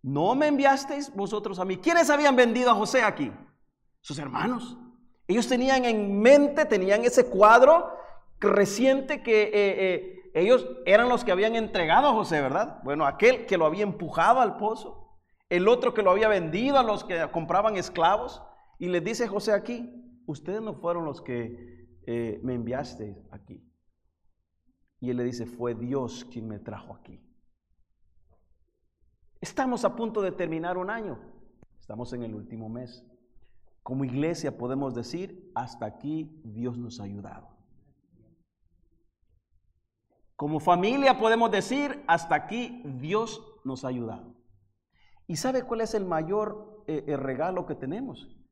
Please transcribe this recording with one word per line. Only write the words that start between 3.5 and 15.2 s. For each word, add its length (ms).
Sus 180
hermanos. 600
Ellos 220
tenían 340
en 380
mente, 420
tenían 400
ese 260
cuadro 640
reciente 840
que, 200
eh, 100
eh, 800
ellos 340
eran 240
los 140
que 80
habían 240
entregado 540
a 40
José, 280
¿verdad? 420
Bueno, 220
aquel 400
que 120
lo 80
había 180
empujado 580
al 160
pozo, 600